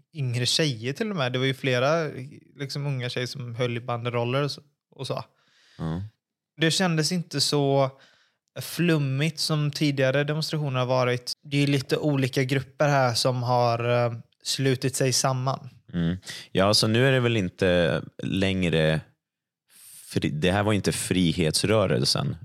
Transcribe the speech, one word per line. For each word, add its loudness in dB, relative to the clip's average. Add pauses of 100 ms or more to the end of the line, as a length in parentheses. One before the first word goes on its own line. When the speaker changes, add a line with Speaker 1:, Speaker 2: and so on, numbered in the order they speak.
(140)
Speaker 1:
yngre -2
tjejer -2
till -4
och -6
med. -2
Det -2
var 0
ju 0
flera, 0 (540)
liksom, -8
unga -4
tjejer -4
som -10
höll -2
i -6
banderoller -2
och -2
så, -12 (300)
och -14
så. -6 (540)
Speaker 2:
Ja. -4 (540)
Speaker 1:
Det 2
kändes 0
inte -4
så 2 (680)
flummigt 0
som 0
tidigare 2
demonstrationer -2
har 0
varit. 0 (100)
Det 0
är 4
lite 0
olika 0
grupper 0
här 4
som 0
har, 2
eh, -2 (300)
slutit 0
sig 2
samman. -2 (220)
Speaker 2:
Mm. 0 (360)
Ja, 4
alltså, 4
nu 4
är 4
det 4
väl 2
inte 2 (200)
längre 2 (1080)
fri-, -2
det 2
här 2
var 2
inte 0
frihetsrörelsen, 0